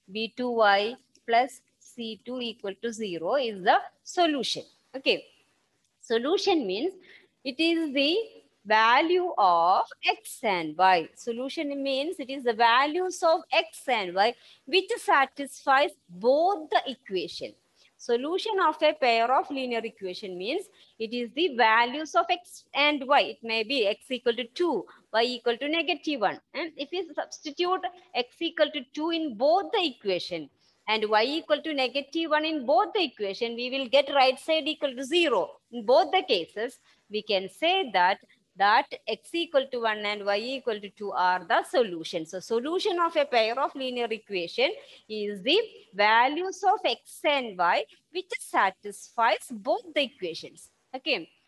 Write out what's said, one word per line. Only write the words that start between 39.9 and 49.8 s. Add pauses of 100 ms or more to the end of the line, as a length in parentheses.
and
y
equal
to
two
are
the
solution.
So
solution
of
a
pair
of
linear
equation (380)
is
the (360)
values
of
x
and
y (280)
which
satisfies
both (120)